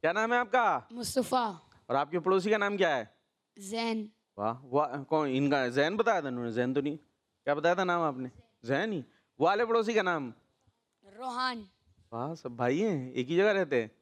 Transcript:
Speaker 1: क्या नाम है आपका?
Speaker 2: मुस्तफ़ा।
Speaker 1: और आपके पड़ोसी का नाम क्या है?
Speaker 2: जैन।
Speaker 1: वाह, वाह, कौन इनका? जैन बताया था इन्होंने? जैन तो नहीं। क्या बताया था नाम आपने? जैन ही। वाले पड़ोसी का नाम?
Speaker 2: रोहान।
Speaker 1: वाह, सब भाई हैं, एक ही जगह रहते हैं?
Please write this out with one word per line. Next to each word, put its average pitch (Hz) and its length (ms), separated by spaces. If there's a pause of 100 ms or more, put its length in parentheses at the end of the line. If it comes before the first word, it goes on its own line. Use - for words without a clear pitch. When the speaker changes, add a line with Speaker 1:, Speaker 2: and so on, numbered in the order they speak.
Speaker 1:
क्या 160 120
नाम 226 200
है 240 60
आपका? 214 520
Speaker 2:
मुस्तफ़ा। 240 560 (420)
Speaker 1:
और 120 60
आपके 147 240
पड़ोसी 190 300
का 214 80
नाम 202 200
क्या 170 180
है? 113 200 (440)
Speaker 2:
जैन। 220 520 (260)
Speaker 1:
वाह, 110 260
वाह, 135 400
कौन 151 240
इनका? 135 400
जैन 143 300
बताया 214 240
था 139 60
इन्होंने? 123 240
जैन 123 220
तो 139 80
नहीं। 147 160
क्या - 580
बताया 165 200
था 185 80
नाम 175 180
आपने? 131 300 (340)
जैन 165 280
ही। 143 120 (340)
वाले 202 260
पड़ोसी 226 280
का 214 80
नाम? 156 320 (840)
Speaker 2:
रोहान। 247 500 (460)
Speaker 1:
वाह, 135 220
सब 123 200
भाई 127 240
हैं, 143 340
एक 127 140
ही 165 80
जगह 202 160
रहते 151 300
हैं? 107 100 (100)